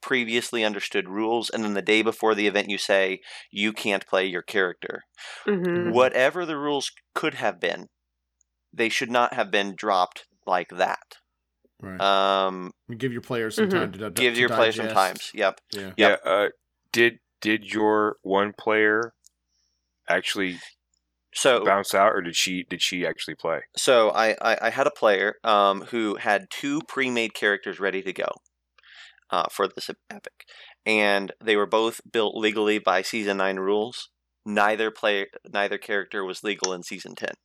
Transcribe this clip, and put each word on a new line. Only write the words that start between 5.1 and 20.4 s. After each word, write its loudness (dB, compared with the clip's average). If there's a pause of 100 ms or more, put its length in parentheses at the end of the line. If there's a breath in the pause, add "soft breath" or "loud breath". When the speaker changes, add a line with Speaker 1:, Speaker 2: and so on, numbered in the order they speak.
Speaker 2:
Mm-hmm. -2
Speaker 1:
Whatever 4
the -6
rules -4 (240)
could -2
have -2
been, -4 (880)
they 0
should -4
not 2
have -2
been 0
dropped 0 (200)
like 0
that. -4 (680)
Speaker 3:
Right. -12
Speaker 1:
Um, 2 (180)
Speaker 3:
You -10
give -6
your -8
players -6
some 2
Speaker 2:
Mm-hmm. 0
Speaker 3:
time -2
to -8
di-, -2
Speaker 1:
give 4
Speaker 3:
to -2
Speaker 1:
your 4
players 4
some -4
Speaker 3:
digest. -2 (120)
Speaker 1:
times. -6
Yep. 0 (100)
Speaker 3:
Yeah. -10
Speaker 1:
Yep. 4
Speaker 4:
Yeah, -2
uh, 2 (440)
did, 4 (220)
did -2
your 2
one 0
player 0 (960)
actually -2 (720)